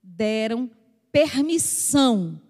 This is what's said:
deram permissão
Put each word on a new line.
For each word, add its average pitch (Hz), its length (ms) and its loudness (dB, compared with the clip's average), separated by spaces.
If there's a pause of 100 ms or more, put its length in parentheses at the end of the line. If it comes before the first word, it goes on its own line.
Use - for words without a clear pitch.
deram 220 640 -4 (420)
permissão 262 1300 0 (100)